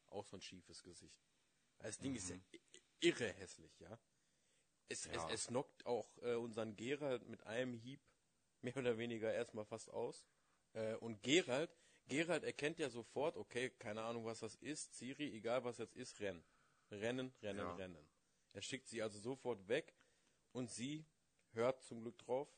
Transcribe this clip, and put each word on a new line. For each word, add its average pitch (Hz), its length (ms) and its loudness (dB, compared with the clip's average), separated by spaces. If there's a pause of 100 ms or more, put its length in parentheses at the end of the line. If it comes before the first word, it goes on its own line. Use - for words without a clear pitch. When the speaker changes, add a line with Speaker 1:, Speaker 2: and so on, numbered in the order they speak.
Speaker 1:
Auch 101 180 -6
so 98 120 -10
ein 90 40 -8
schiefes - 420 -12
Gesicht. - 420 -16 (540)
Das 110 180 -4
Ding 135 180 0
ist 92 140 -4
ja 90 60 -4
Speaker 2:
Mhm. 92 80 -12 (100)
Speaker 1:
i-, - 40 -16
i-, - 240 -20 (280)
irre 117 240 2
hässlich, 87 460 -12
ja? 104 200 -12 (920)
Es, - 160 -4
Speaker 2:
Ja. 82 80 -6 (140)
Speaker 1:
es, 110 140 0
es - 60 0
knockt - 380 -2
auch, - 340 0
äh, 120 160 2
unseren 110 400 0
Geralt 131 520 0
mit 107 160 -10
einem 123 300 0
Hieb 120 280 -10 (600)
mehr 123 160 -2
oder 123 200 6
weniger 113 360 2
erstmal 107 320 0
fast - 260 -8
aus. 120 340 -2 (480)
Äh, 110 220 0
und 110 260 -6
Geralt, 143 560 6 (300)
Geralt 160 380 4
erkennt 143 340 0
ja 143 100 2
sofort, 120 460 0
okay, 123 360 0
keine 110 320 -4
Ahnung, 117 220 0
was 113 140 -2
das 110 160 -6
ist, - 400 -6
Ciri, 131 400 -4
egal 117 300 2
was 120 120 -2
jetzt 113 180 -6
ist, - 260 -10
renn. 92 220 -2 (460)
Rennen, 127 520 0
rennen, 98 180 -2
Speaker 2:
Ja. 87 160 -2
Speaker 1:
rennen. 87 340 -8 (440)
Er 104 80 -6
schickt - 260 -6
sie 113 160 -2
also 104 160 -2
sofort 113 480 -2
weg 131 260 2 (600)
und 123 180 0
sie 147 340 -2 (460)
hört 120 320 6
zum 117 180 -8
Glück 117 160 -6
drauf 131 300 0 (100)